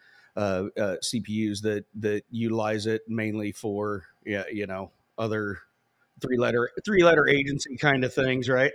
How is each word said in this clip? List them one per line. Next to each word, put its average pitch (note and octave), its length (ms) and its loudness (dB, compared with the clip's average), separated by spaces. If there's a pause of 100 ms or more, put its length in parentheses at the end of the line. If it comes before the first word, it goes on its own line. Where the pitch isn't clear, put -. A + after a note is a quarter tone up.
(340)
uh, G2 300 0 (140)
uh, G2 240 -2
C - 180 -4
P G#2+ 300 -4
Us G#2 100 -6
that, G#2 240 -2 (120)
that G#2 340 -2
utilize A2 560 -2
it A2 200 -2
mainly G#2+ 460 -4
for, G#2 520 -6 (200)
yeah, G2+ 260 -2
you G#2 160 -6
know, F#2+ 260 -8 (260)
other G#2+ 400 -2 (640)
three-letter, A#2+ 480 2 (160)
three-letter E3+ 420 6
agency C#3 480 0
kind C3+ 260 2
of B2 120 -2
things, C3 340 0
right? C3 260 4